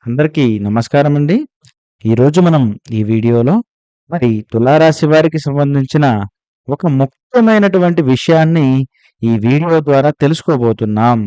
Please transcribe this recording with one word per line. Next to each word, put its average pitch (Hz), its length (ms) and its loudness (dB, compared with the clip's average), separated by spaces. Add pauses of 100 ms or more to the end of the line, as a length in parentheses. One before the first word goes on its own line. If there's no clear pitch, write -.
అందరికీ 147 380 -2 (220)
నమస్కారమండి. 143 680 0 (680)
ఈరోజు 127 420 2
మనం 160 160 2 (360)
ఈ - 20 -2 (100)
వీడియోలో 117 440 0 (560)
మరి 131 200 -2 (220)
తులారాశి 151 580 2
వారికి 156 340 2
సంబంధించిన 143 640 -2 (680)
ఒక - 80 -12 (180)
ముఖ్యమైనటువంటి 190 1080 0
విషయాన్ని 160 560 2 (560)
ఈ 117 100 0 (140)
వీడియో 160 300 0 (120)
ద్వారా 139 220 2 (120)
తెలుసుకోబోతున్నాం. 117 1040 0